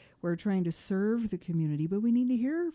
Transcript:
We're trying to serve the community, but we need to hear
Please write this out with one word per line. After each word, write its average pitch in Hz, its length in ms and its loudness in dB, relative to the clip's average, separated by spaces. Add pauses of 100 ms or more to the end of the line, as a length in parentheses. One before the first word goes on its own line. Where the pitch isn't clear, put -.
(220)
We're 170 140 0
trying 190 300 0
to 170 60 0
serve 208 580 -2
the 185 80 -4
community, 160 500 0
but 196 140 0
we 233 100 2
need 247 160 4
to 254 80 2
hear 311 380 0